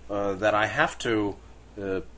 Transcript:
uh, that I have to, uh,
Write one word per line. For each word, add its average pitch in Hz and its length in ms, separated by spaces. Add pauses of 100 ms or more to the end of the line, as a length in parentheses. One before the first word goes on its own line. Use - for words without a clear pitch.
uh, 101 260
that 104 200
I 107 120
have 139 340
to, 107 360 (440)
uh, 95 200 (180)